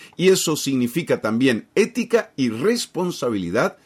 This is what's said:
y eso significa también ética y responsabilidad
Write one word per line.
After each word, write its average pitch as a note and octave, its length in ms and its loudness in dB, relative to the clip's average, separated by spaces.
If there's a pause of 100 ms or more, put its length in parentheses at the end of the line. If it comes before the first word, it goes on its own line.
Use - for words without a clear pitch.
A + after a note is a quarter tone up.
(160)
y F3+ 140 2
eso E3+ 260 2
significa C3 680 -2
también A2+ 540 0
ética A3+ 600 0
y B2+ 140 0
responsabilidad C3+ 1400 -2